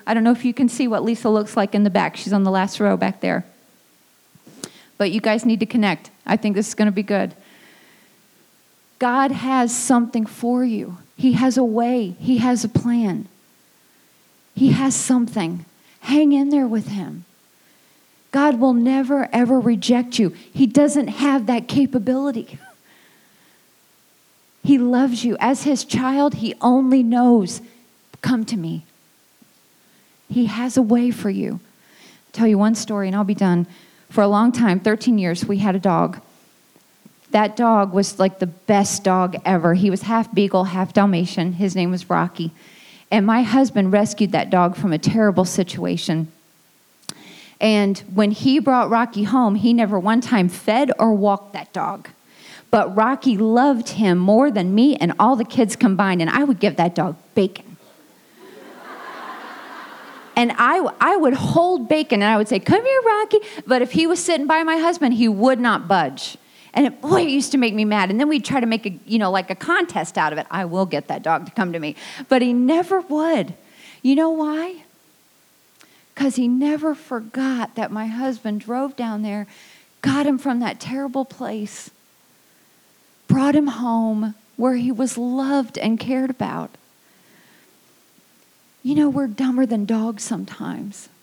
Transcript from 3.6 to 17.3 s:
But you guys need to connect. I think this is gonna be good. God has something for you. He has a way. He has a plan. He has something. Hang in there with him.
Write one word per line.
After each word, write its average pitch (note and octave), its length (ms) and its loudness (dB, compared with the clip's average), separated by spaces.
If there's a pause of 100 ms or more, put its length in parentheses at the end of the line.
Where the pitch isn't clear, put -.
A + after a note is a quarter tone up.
But G3+ 140 0
you G#3 100 -2
guys A3+ 240 0
need A3+ 160 2
to A3 40 -2
connect. G3+ 440 -2 (160)
I G#3 120 0
think G#3 180 -2
this G#3 120 -2
is - 60 -10
gonna G#3+ 180 2
be G3 120 -2
good. F#3+ 300 -2 (1700)
God B3+ 320 2
has B3 440 0
something A#3 500 0
for B3 400 -2
you. G#3 320 -6 (180)
He C4 180 2
has B3 220 2
a C4 80 4
way. A#3 560 0
He A#3+ 200 0
has B3 240 0
a G#3+ 60 -4
plan. A#3 580 -2 (1300)
He C4 160 4
has C4+ 240 2
something. G#3 680 -2 (360)
Hang C#4+ 320 4
in C#4 160 2
there C#4 180 2
with A3 200 -2
him. F3 380 -10 (1040)